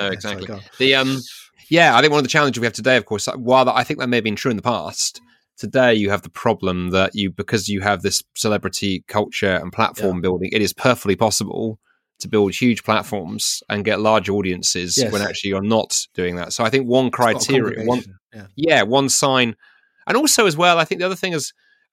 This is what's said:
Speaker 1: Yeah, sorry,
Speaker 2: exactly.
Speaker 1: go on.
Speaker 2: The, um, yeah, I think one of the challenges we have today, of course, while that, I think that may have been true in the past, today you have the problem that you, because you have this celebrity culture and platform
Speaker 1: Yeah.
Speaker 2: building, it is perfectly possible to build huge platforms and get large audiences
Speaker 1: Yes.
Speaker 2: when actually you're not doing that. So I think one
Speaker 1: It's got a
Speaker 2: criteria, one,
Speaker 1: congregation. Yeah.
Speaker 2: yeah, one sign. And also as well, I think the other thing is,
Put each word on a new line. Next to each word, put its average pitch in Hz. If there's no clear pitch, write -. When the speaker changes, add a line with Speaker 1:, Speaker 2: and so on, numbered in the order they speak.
Speaker 1:
Yeah, -
sorry, 98
Speaker 2:
exactly. 95
Speaker 1:
go 107
on. 98
Speaker 2:
The, 135
um, 131
yeah, 156
I 123
think 151
one 147
of 143
the 123
challenges 139
we 120
have 113
today, 127
of 107
course, 104
while 127
that, 117
I 123
think 151
that 131
may 120
have 107
been 107
true 135
in 110
the 92
past, 98
today 123
you 104
have 98
the 87
problem 90
that 95
you, 98
because 98
you 101
have 98
this 95
celebrity 98
culture 101
and 87
platform 101
Speaker 1:
Yeah. 85
Speaker 2:
building, 92
it 107
is 95
perfectly 113
possible 107
to -
build 101
huge 120
platforms 104
and 104
get 104
large 107
audiences 90
Speaker 1:
Yes. 117
Speaker 2:
when 101
actually 98
you're 95
not 107
doing 90
that. 87
So 120
I 110
think 135
one 127
Speaker 1:
It's 123
got 123
a 107
Speaker 2:
criteria, 110
one, 120
Speaker 1:
congregation. 98
Yeah. 104
Speaker 2:
yeah, 147
one 135
sign. 127
And 208
also 262
as 156
well, 170
I 160
think 170
the 180
other 185
thing 185
is, 143